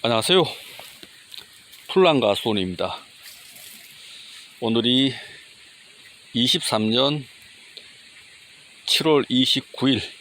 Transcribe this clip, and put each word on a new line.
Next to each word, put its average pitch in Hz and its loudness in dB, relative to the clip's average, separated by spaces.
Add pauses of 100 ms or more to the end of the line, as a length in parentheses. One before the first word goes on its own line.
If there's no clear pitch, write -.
안녕하세요. 120 2 (1500)
풀랑가 143 4
수원입니다. 92 -4 (1600)
오늘이 123 2 (1200)
이십삼 120 0
년 135 0 (1600)
칠월 151 2
이십구 127 0
일. 113 0 (200)